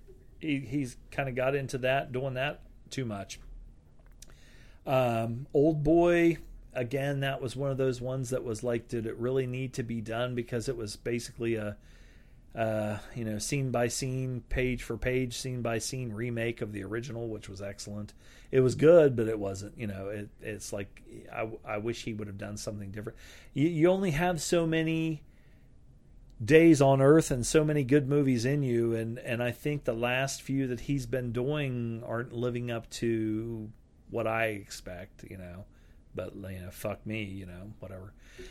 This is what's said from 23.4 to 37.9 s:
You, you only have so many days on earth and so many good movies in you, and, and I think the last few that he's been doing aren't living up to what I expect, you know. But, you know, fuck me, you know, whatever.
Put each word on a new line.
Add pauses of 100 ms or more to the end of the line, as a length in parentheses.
You,
you
only
have
so
many (1200)
days
on
earth
and
so
many
good
movies
in
you,
and,
and
I
think
the
last
few
that
he's
been
doing
aren't
living
up
to (400)
what
I
expect,
you
know. (500)
But,
you
know,
fuck
me,
you
know,
whatever. (380)